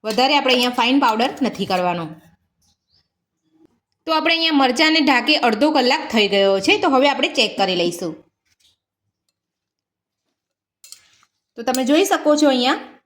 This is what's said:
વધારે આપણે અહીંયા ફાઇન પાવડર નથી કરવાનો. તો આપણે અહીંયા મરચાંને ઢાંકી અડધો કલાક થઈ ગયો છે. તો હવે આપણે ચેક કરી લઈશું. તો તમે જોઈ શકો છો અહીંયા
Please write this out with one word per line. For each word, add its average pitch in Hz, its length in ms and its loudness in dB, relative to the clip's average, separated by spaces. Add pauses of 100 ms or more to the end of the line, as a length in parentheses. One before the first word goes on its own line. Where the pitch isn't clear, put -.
વધારે 254 340 0
આપણે 262 160 0
અહીંયા 247 260 0
ફાઇન 254 240 2
પાવડર 233 260 0 (180)
નથી - 240 -6
કરવાનો. 175 360 -2 (2000)
તો 320 100 -2
આપણે 320 200 0
અહીંયા 320 260 0
મરચાંને 311 420 2
ઢાંકી 269 340 2 (120)
અડધો 240 280 2
કલાક 269 380 0
થઈ 208 180 2
ગયો 196 320 2
છે. 403 160 2
તો 330 140 0
હવે 277 160 4
આપણે 262 260 -4
ચેક 214 240 -2
કરી 185 220 -2
લઈશું. 175 280 -6 (3500)
તો 233 140 -4
તમે 254 220 -2
જોઈ 349 200 2
શકો 302 300 2
છો 285 120 4
અહીંયા 247 300 -2 (220)